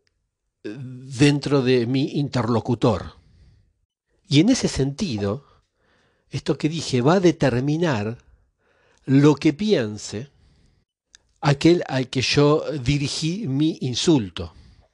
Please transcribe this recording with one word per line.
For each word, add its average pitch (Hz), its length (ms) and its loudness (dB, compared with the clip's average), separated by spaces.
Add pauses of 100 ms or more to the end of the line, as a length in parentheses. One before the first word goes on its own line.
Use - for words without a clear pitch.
(640)
dentro 135 1000 -2
de 123 240 2
mi 135 320 -2
interlocutor. 117 1040 -2 (1040)
Y 139 120 4
en 190 100 4
ese 240 180 2
sentido, 135 800 -4 (840)
esto - 280 -4
que - 120 -2
dije 151 320 -4
va 151 140 4
a 202 40 2
determinar 143 1000 0 (880)
lo 143 300 6
que 156 180 0
piense 139 800 -4 (1120)
aquel 156 460 4
al 131 220 -4
que 131 120 -4
yo 147 500 2
dirigí 147 760 -4
mi 147 340 0
insulto. 117 720 -2 (400)